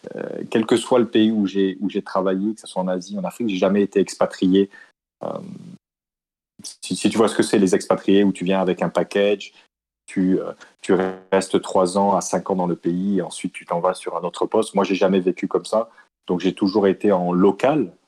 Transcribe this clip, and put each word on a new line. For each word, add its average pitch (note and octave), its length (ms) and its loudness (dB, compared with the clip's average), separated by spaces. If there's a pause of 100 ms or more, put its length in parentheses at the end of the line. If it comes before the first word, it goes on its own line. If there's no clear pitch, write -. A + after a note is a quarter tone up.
(160)
Euh, - 340 -8
quel A2 160 -6
que A#2+ 100 2
soit B2 240 2
le A2 80 0
pays A2 240 4
où G#2 160 0
j'ai, F#2+ 320 0
où G2 100 -4
j'ai F#2+ 120 -4
travaillé, G2 540 -2
que - 40 -20
ce - 80 -20
soit F#2 140 -6
en F#2 80 -2
Asie, F#2 280 -6
en F#2 60 -6
Afrique, A#2 240 -6
j'ai F#2 100 -2
jamais G2+ 260 2
été G2 180 2
expatrié. F#2+ 680 2 (540)
Euh, - 160 -8 (1400)
si, - 160 -6
si G#2+ 120 0
tu G#2 80 -2
vois G#2+ 120 4
ce - 60 -6
que A2+ 80 2
c'est, G#2+ 160 2
les F#2+ 140 4
expatriés, G2 520 2
où F#2+ 80 2
tu F#2 100 -8
viens F#2+ 160 0
avec F#2 220 0
un F2+ 80 -2
package, G3+ 640 0 (520)
tu, F#2 320 0
euh, E2+ 140 -6 (300)
tu G2+ 120 2 (380)
restes F#2+ 300 2
trois F#2 360 0
ans G2 160 2
à F2+ 60 2
cinq F#2 320 -4
ans F#2+ 60 0
dans F2+ 100 -2
le E2+ 80 -2
pays, F#2+ 440 -2
et - 20 -2
ensuite - 320 -10
tu - 120 -18
t'en F2 140 -4
vas F#2 140 0
sur - 240 -10
un F2 60 -6
autre F2 220 -4
poste. G#2+ 300 -2
Moi, G2 80 2
j'ai G2 120 0
jamais F#2+ 260 2
vécu F#2 260 -2
comme - 160 -2
ça, A2+ 260 -2 (380)
donc F2 140 -2
j'ai F#2 120 0
toujours G2 340 2
été G2 260 2
en F2+ 180 0
local. G2+ 580 2 (180)